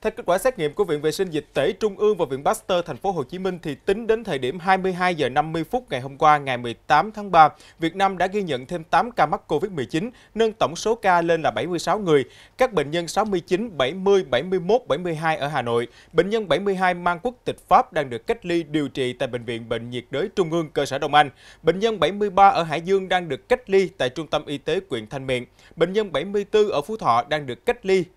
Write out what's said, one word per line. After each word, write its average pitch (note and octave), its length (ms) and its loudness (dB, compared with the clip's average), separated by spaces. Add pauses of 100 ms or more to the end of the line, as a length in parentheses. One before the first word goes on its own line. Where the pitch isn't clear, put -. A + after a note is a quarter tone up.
theo A3 160 -4
kết G#3 100 -10
quả F3 120 2
xét E3+ 200 0
nghiệm D3+ 140 -2
của G#3 120 0
Viện D3+ 160 -2
Vệ D#3 120 0
sinh F#3 180 -2
Dịch D3+ 240 -4
tễ D3+ 180 2
Trung G#3 260 -4
ương G#3+ 180 2
và E3 80 0
Viện C3+ 200 -6
Pasteur F3+ 400 0
Thành D#3 120 -10
phố F#3+ 140 -4
Hồ E3+ 120 -2
Chí F3 160 -8
Minh F#3 240 -4
thì D3+ 120 -6
tính G#3 320 -2
đến A3+ 180 0
thời F3 140 -4
điểm C3+ 200 -4
hai F#3+ 200 2
mươi F#3+ 140 -2
hai F3+ 220 0
giờ D3 140 0
năm D3+ 240 0
mươi E3 120 -2
phút B3+ 260 -6
ngày C3+ 100 -4
hôm C3+ 180 -12
qua, D3+ 200 6
ngày C3+ 180 -4
mười A#2+ 180 -6
tám E3 380 2
tháng G#3 180 -10
ba, D#3+ 180 10 (300)
Việt E3 180 -4
Nam G3 220 0
đã E3+ 80 0
ghi G3 160 -2
nhận C3+ 240 -4
thêm E3+ 180 -8
tám G#3 280 2
ca D#3+ 140 4
mắc F#3 220 -4
covid F3 240 -2
mười C#3 140 -4
chín, F3+ 240 -4 (240)
nâng A3 180 2
tổng D3 240 -2
số G#3+ 180 -2
ca F3+ 280 2
lên E3+ 200 2
là C#3 80 2
bảy A2+ 160 -4
mươi F3 120 -4
sáu E3+ 200 -2
người. D#3 260 4 (340)
Các G#3 140 2
bệnh C#3+ 180 -2
nhân E3+ 180 -4
sáu G3 160 0
mươi G3 160 -2
chín, F#3 380 -4
bảy C3+ 160 0
mươi, F#3+ 300 2
bảy E3+ 180 0
mươi F#3 180 -2
mốt, G3+ 280 2
bảy C4 100 2
mươi F3 160 -4
hai D#3+ 220 -2
ở C#3+ 120 -4
Hà C#3+ 140 -2
Nội. A#2+ 260 -2 (240)
Bệnh F3 180 2
nhân G#3+ 180 -2
bảy D3+ 120 2
mươi G3+ 140 0
hai F3+ 200 2
mang F3 280 -2
quốc B3 120 -4 (100)
tịch - 240 -8
Pháp F#3 240 4
đang D3 180 -2
được A#2 160 -8
cách A3+ 200 -4
ly E3+ 160 0
điều D3 260 -2
trị B2+ 240 -4
tại C3 160 -4
Bệnh A#2+ 160 -8
viện A#2 240 -8
Bệnh A#2 220 -6
nhiệt A#2+ 200 -8
đới C#3 260 -4
Trung F3 140 0
ương D#3+ 200 -2
cơ C#3+ 160 -2
sở C3+ 120 -4
Đông C#3+ 160 -4
Anh. D3 160 6 (320)
Bệnh F3 160 4
nhân A3 220 0
bảy F3+ 120 2
mươi G#3 180 -2
ba G3 180 6
ở E3 140 2
Hải D#3+ 180 -4
Dương F#3 280 -2
đang F3+ 200 -2
được D3 200 -8
cách B3 220 -2
ly F#3+ 180 4 (100)
tại B2+ 100 0
Trung D3+ 180 -8
tâm D3+ 200 -4
Y C#3+ 120 -8
tế D#3+ 220 -4 (100)
huyện A2+ 160 -6
Thanh C3+ 200 -10
Miện. B2+ 180 -2 (320)
Bệnh F3 160 0
nhân G3+ 200 -2
bảy C#3+ 120 -2
mươi G3+ 200 -4
tư G#3 260 2
ở C#3+ 120 -2
Phú A3 140 -8
Thọ A#2+ 320 2
đang D3+ 180 -2
được B2 200 -8
cách A#3 200 -4
ly F#3+ 180 2 (120)